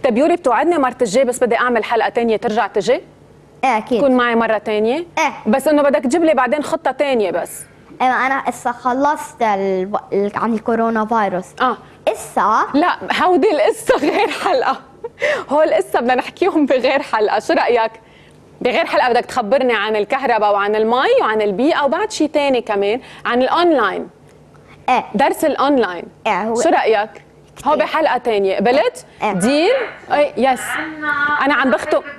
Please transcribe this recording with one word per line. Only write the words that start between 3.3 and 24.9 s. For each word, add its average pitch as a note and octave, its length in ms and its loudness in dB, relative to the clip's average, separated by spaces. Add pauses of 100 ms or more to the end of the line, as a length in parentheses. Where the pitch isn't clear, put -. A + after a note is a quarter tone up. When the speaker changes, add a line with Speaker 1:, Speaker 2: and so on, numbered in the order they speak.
Speaker 2:
إيه، B3 140 2
أكيد. A3 200 -2
Speaker 1:
تكون C4 200 2
معي A#3+ 180 2
مرة A3+ 220 0
تانية؟ G#3+ 380 -2
Speaker 2:
إيه. D#4+ 380 -4 (140)
Speaker 1:
بس C4 200 0
إنه D4 140 4
بدك C#4+ 220 2
تجيب D4+ 200 0
لي D#4+ 100 4
بعدين C4 300 0
خطة D#4 280 -4
تانية C4 400 0
بس. E3+ 300 -8 (400)
Speaker 2:
إيه، B3 260 0
أنا C4+ 80 0
إسا A#3+ 360 -4
خلصت C4+ 720 -2
ال-، G3 480 0 (240)
ال-، G3+ 220 0
عن A3+ 180 -2
الكورونا A3+ 520 -2
فيروس. G3 400 -2 (160)
Speaker 1:
آه. C4 160 0 (300)
Speaker 2:
إسا A#3 680 0
Speaker 1:
لا، C#4+ 500 0
هودي F4+ 280 4
القصة E4+ 460 2
غير F4 300 0
حلقة. D#4+ 520 -2 (720)
هول D#4 180 4
القصة - 320 0
بدنا B3+ 160 2
نحكيهم D#4+ 500 0
بغير C4 360 2
حلقة، G#3+ 380 0
شو D#4 140 -2
رأيك؟ A3+ 380 2 (680)
بغير A#3+ 240 0
حلقة - 240 2
بدك A#3 160 0
تخبرني B3 480 0
عن G#3+ 220 -2
الكهرباء G#3+ 580 0
وعن G3+ 220 0
المي B3+ 460 2
وعن A3 200 0
البيئة A3+ 420 0
وبعد E4 280 0
شي D#4 160 -2
تاني C#4+ 340 0
كمان، G#3 400 -2 (240)
عن A#3+ 160 0
الأونلاين. B3 680 0 (800)
Speaker 2:
إيه. B3 160 0 (100)